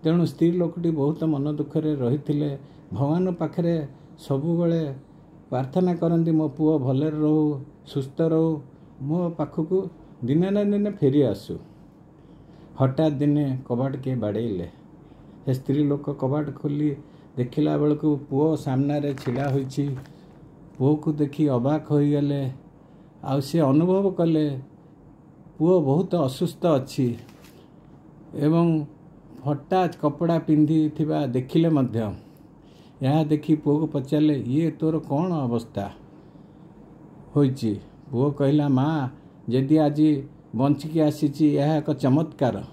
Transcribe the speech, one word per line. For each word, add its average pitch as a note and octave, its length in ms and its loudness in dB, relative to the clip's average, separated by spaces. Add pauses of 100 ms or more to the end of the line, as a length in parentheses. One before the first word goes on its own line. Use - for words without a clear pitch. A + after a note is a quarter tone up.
ତେଣୁ E3 240 2
ସ୍ତ୍ରୀ E3 260 2
ଲୋକଟି E3+ 380 -2
ବହୁତ D#3 340 -2
ମନ D3+ 280 -2
ଦୁଃଖରେ D3+ 420 -4
ରହିଥିଲେ। C#3+ 640 -2 (340)
ଭଗବାନ D#3+ 400 0
ପାଖରେ E3+ 560 -2 (300)
ସବୁବେଳେ E3 760 -2 (560)
ପ୍ରାର୍ଥନା E3 440 0
କରନ୍ତି, E3 360 2
"ମୋ D#3 180 2
ପୁଅ D#3 300 2
ଭଲରେ C#3 400 0
ରହୁ, D3+ 420 2 (260)
ସୁସ୍ଥ - 360 -8
ରହୁ, D#3+ 380 2 (420)
ମୋ E3 280 -2
ପାଖକୁ E3+ 580 -4 (360)
ଦିନେ E3 260 2
ନା G#3 140 2
ଦିନେ G3+ 260 0
ଫେରି C#3 320 2
ଆସୁ।" G2 360 -2 (1200)
ହଠାତ୍ C#3+ 340 2
ଦିନେ C#3+ 520 0
କବାଟ C3 300 -2
କିଏ C3 180 -6
ବାଡ଼େଇଲେ। G#2 560 -4 (760)
ସେ C3 80 0
ସ୍ତ୍ରୀ C#3 300 0
ଲୋକ C#3+ 260 -2
କବାଟ C#3 400 -2
ଖୋଲି D3 460 -4 (400)
ଦେଖିଲା D3 400 0
ବେଳକୁ D3 400 0
ପୁଅ C#3+ 400 0
ସାମ୍ନାରେ C#3+ 580 -2
ଛିଡ଼ା C3+ 340 -4
ହୋଇଛି। C3+ 480 -2 (840)
ପୁଅକୁ D3+ 340 2
ଦେଖି D3+ 360 0
ଅବାକ C#3 440 0
ହୋଇଗଲେ। C#3+ 600 0 (720)
ଆଉ C3+ 160 0
ସେ D3+ 200 -2
ଅନୁଭବ F3+ 500 4
କଲେ D#3 500 0 (1000)
ପୁଅ F3 220 4
ବହୁତ D3+ 340 2
ଅସୁସ୍ଥ E3 520 -2
ଅଛି C3 500 0 (1160)
ଏବଂ D#3+ 500 2 (600)
ଫଟା E3+ 420 0
କପଡ଼ା E3 520 0
ପିନ୍ଧିଥିବା D3+ 880 2
ଦେଖିଲେ C3 420 2
ମଧ୍ୟ। A#2 420 0 (920)
ଏହା D3+ 220 2
ଦେଖି D3+ 300 2
ପୁଅକୁ D3+ 320 0
ପଚାରିଲେ, D3+ 540 0
"ଇଏ D3 300 0
ତୋର D#3+ 280 -2
କ'ଣ E3 340 -2
ଅବସ୍ଥା A#2 520 -4 (1500)
ହୋଇଛି?" B2+ 440 0 (300)
ପୁଅ C3 200 0
କହିଲା, C#3+ 380 2
"ମା, C3+ 420 0 (400)
ଯଦି C3+ 280 2
ଆଜି D3+ 440 2 (320)
ବଞ୍ଚିକି D3 460 0
ଆସିଛି, D3+ 460 2 (100)
ଏହା D3 200 2
ଏକ D3+ 160 -2
ଚମତ୍କାର। C3 720 0 (100)